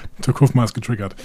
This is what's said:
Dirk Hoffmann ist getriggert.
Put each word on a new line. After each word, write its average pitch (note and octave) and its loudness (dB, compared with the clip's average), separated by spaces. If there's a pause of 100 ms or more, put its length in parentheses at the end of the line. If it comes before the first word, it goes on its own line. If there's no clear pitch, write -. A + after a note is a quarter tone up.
(260)
Dirk - 2
Hoffmann C3 6
ist A2 -4
getriggert. G2+ -6 (100)